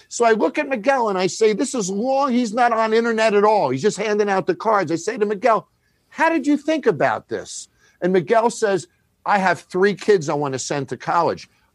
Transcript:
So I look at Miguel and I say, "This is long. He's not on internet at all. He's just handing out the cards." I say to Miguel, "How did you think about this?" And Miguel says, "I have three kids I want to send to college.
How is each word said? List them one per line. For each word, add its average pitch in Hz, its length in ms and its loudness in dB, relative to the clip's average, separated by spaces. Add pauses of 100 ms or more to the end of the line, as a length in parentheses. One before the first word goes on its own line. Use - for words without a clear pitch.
So - 160 0
I 226 60 6
look 240 260 0
at 302 100 -2
Miguel 254 420 0
and 190 80 -2
I 185 100 0
say, 214 260 2
"This 262 220 -4
is 196 140 -2
long. 262 440 -2
He's 240 200 0
not 240 200 2
on 220 200 0
internet 226 400 2
at 202 120 4
all. 202 240 2
He's 131 140 -4
just 202 140 0
handing 208 320 0
out 190 180 0
the 180 80 0
cards." 196 360 0
I 165 40 -2
say 208 220 -6
to 208 80 -2
Miguel, 208 440 0 (380)
"How 311 200 0
did 330 200 0
you 285 100 4
think 302 280 -2
about 135 440 0
this?" - 380 -10 (340)
And 180 100 0
Miguel 220 380 2
says, 196 380 -2 (380)
"I 202 120 2
have 185 240 0
three 196 320 0
kids 180 340 0
I 160 60 -2
want 147 200 -2
to 127 60 -4
send 139 300 -6
to 123 80 -10
college. 151 520 -2 (260)